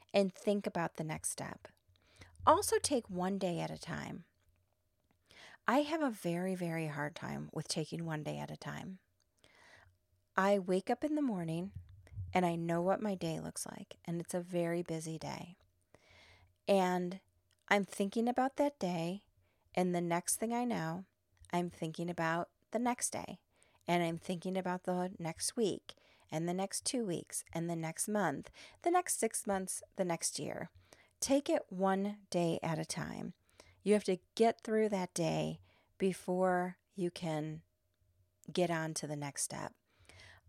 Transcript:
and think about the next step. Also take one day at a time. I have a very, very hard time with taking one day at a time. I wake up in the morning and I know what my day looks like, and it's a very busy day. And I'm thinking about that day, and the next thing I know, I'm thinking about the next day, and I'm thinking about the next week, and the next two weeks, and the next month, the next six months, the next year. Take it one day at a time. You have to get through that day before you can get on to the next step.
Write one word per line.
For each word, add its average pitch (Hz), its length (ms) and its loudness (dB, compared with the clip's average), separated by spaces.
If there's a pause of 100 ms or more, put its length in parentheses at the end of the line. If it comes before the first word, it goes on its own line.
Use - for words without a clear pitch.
(140)
and 196 200 4
think 208 340 0
about 170 280 -2
the 165 80 -4
next 156 260 -4
step. - 380 -8 (800)
Also 392 360 6
take 254 280 0
one 185 280 0
day 175 220 0
at 160 120 -2
a 160 80 -10
time. 160 440 -8 (1400)
I 247 120 6
have 302 220 0
a 277 80 2
very, 185 460 -2
very 165 320 -2
hard 147 280 -4
time 143 380 -8
with 156 140 -4
taking 165 380 -4
one 156 180 -4
day 151 160 -4
at 147 120 -6
a 151 60 -10
time. 151 400 -10 (1400)
I 196 240 6
wake 185 300 0
up 247 140 -2
in 302 120 0
the 302 60 2
morning 180 500 -2 (600)
and 180 120 4
I 170 100 2
know 170 260 0
what 185 200 2
my 208 140 -2
day 165 240 -4
looks 165 260 -8
like, - 400 -12
and 170 140 -2
it's - 140 -8
a 180 60 0
very 175 420 0
busy 160 360 -4
day. 156 380 -8 (1120)
And 180 520 4 (500)
I'm 202 160 4
thinking 226 420 -2
about 254 280 2
that 285 240 0
day, 175 440 -2 (520)
and 180 180 2
the 175 80 0
next 170 360 0
thing 226 160 -2
I 240 100 0
know, 180 400 -2 (480)
I'm 175 180 2
thinking 170 400 -4
about 165 380 0 (240)
the 226 80 2
next 240 320 0
day, - 280 -8 (460)
and 175 160 4
I'm 165 160 0
thinking 185 400 -4
about 185 260 -2
the 180 360 0
next - 380 -4
week, - 380 0 (360)
and 160 160 -2
the 180 60 0
next 190 320 -2
two 240 200 0
weeks, - 380 -4 (100)
and 170 160 -2
the 170 60 -2
next 160 320 -4
month, 185 420 0 (340)
the 339 80 4
next 359 280 2
six - 260 0
months, 190 380 -2 (140)
the 190 80 2
next - 340 -2
year. - 300 -6 (500)
Take 277 300 4
it 320 200 4
one 190 480 2 (120)
day 170 340 2
at 160 160 0
a 160 60 -2
time. - 480 -6 (500)
You 202 100 6
have 208 120 4
to 185 120 2 (180)
get 226 260 4
through 220 280 2
that 185 240 0
day 160 460 0 (380)
before 180 800 2 (180)
you 175 160 -2
can 156 500 -4 (880)
get 175 180 2
on 160 260 0
to 147 120 -6
the 151 80 -4
next 143 280 -4
step. - 300 -6 (760)